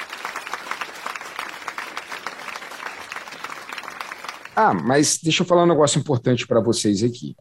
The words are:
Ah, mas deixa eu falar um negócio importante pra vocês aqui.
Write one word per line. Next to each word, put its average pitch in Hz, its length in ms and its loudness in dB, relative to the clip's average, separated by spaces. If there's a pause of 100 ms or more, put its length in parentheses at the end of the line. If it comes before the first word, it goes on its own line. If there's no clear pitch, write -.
(4000)
Ah, 202 180 6
mas 131 480 4
deixa 160 200 2
eu 175 60 0
falar 175 160 8
um 170 40 8
negócio 151 320 6
importante 127 460 2
pra 117 140 4
vocês 107 420 4
aqui. 117 400 -2